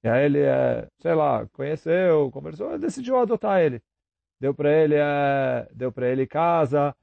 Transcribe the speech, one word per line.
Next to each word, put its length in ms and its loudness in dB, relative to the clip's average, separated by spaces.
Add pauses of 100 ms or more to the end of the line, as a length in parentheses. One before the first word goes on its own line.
E 60 -2
aí 160 2
ele, 160 2
é, 480 0 (100)
sei 140 -2
lá, 400 0
conheceu, 760 0
conversou, 440 -10
e 40 -6
decidiu 380 -4
adotar 440 0
ele. 200 0 (600)
Deu 120 -2
pra 160 0
ele, 280 4
é, 760 0
deu 160 -6
pra 200 -2
ele 180 0
casa 760 0